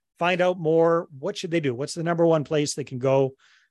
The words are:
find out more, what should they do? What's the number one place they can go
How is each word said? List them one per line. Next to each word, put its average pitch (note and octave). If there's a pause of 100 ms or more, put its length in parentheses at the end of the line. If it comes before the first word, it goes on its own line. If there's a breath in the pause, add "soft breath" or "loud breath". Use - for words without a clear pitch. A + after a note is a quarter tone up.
(200)
find F3
out F3+
more, E3 (100)
what D#3+
should F3+
they E3+
do? C#3
What's C3+
the E3
number E3+
one D#3+
place D3
they D3
can B2+
go C3+ (380 soft breath)